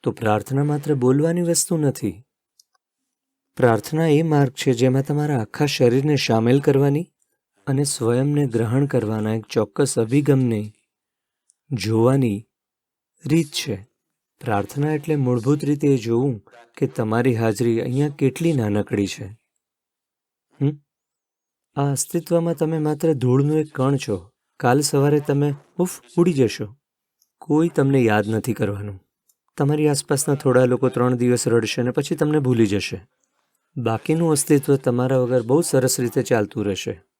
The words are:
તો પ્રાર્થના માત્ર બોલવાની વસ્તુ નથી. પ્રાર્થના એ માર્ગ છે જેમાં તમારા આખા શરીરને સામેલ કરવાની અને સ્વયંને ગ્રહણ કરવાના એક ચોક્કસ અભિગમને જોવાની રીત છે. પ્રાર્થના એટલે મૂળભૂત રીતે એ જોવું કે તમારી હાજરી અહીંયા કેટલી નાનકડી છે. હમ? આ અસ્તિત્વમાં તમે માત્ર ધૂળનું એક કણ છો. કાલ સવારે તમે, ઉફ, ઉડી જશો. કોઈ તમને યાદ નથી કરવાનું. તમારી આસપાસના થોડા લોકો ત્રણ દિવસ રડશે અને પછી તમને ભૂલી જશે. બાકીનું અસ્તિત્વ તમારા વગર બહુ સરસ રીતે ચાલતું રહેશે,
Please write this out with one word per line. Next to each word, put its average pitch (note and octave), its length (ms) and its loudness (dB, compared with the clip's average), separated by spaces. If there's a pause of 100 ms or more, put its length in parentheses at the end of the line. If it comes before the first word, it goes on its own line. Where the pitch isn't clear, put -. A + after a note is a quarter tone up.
તો A#2+ 100 -4
પ્રાર્થના A2 520 -2
માત્ર D3 300 -2
બોલવાની C#3+ 480 2
વસ્તુ E3+ 340 -2
નથી. C3 480 -4 (1300)
પ્રાર્થના B2+ 500 2
એ D3+ 160 4
માર્ગ D3 300 2
છે - 200 -2
જેમાં B2+ 300 2
તમારા D3 380 -2
આખા D3 260 -4
શરીરને C#3+ 500 2
સામેલ B2 440 2
કરવાની C#3+ 520 0 (540)
અને C#3 180 0
સ્વયંને C#3 640 0
ગ્રહણ A#2 400 0
કરવાના A2 480 -2
એક A2 120 -6
ચોક્કસ B2 520 -2
અભિગમને A#2+ 760 0 (1000)
જોવાની A2+ 760 0 (800)
રીત D3+ 220 0
છે. G2+ 400 -8 (520)
પ્રાર્થના A#2+ 540 -2
એટલે D3+ 220 -2
મૂળભૂત C3 480 0
રીતે C#3+ 240 0
એ C#3 80 4
જોવું A#2 480 -2 (320)
કે C3+ 100 -2
તમારી A#2 480 -2
હાજરી A2+ 460 0
અહીંયા C3+ 280 -2
કેટલી D3 440 -2
નાનકડી G#2 540 0
છે. G#2 180 -10 (1400)
હમ? C#3 100 2 (1040)
આ C#3 160 -2
અસ્તિત્વમાં E3+ 640 -2
તમે D#3+ 240 -2
માત્ર D3+ 340 0
ધૂળનું C#3 460 2
એક D#3 160 -4
કણ C3+ 220 0
છો. G2 360 -6 (260)
કાલ B2+ 220 2
સવારે C#3+ 400 2
તમે, C#3+ 340 0 (240)
ઉફ, F3+ 220 -2 (160)
ઉડી F3 160 4
જશો. A2 440 -2 (640)
કોઈ D#3 300 0
તમને C#3 340 2
યાદ G#2+ 240 2
નથી A2 260 -2
કરવાનું. G2+ 480 -6 (560)
તમારી D3+ 320 2
આસપાસના C#3+ 460 -2
થોડા C3 300 4
લોકો B2+ 240 2
ત્રણ B2 260 0
દિવસ B2 340 0
રડશે A2+ 340 0
અને B2 80 0
પછી D3+ 260 -4
તમને D3+ 220 0
ભૂલી B2 280 2
જશે. F#2+ 420 -4 (680)
બાકીનું D3 540 -2
અસ્તિત્વ C#3+ 460 2
તમારા B2+ 420 0
વગર B2 240 0
બહુ C3 180 2
સરસ C3 400 0
રીતે B2 220 -2
ચાલતું G#2+ 420 -2
રહેશે, G2+ 380 -6 (180)